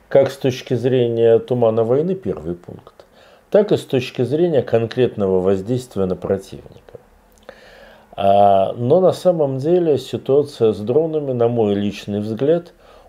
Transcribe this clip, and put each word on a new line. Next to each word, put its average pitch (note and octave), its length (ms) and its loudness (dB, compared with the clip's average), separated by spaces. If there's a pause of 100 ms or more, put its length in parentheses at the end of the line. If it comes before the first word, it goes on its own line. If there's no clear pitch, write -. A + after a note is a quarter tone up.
Как C#3 220 2
с - 60 -14
точки B2+ 380 -4
зрения A#2 680 2
тумана A2+ 420 0
войны, D3 320 0
первый F2 400 -8
пункт, - 500 -20 (460)
так G3+ 220 2
и D3 40 2
с B2+ 80 -8
точки B2+ 380 -4
зрения D3+ 400 0
конкретного A2 760 -2
воздействия G2 640 -2
на F#2 100 -2
противника. - 840 -8 (1120)
А, G2 600 4
но B2 260 2
на F3+ 100 4
самом C#3+ 480 -2
деле D#3+ 400 2
ситуация B2+ 720 0
с F#2+ 60 -6
дронами, C#3+ 540 -2
на A#2 160 2
мой A2+ 260 0
личный G2+ 460 -4
взгляд, C3 520 -2 (360)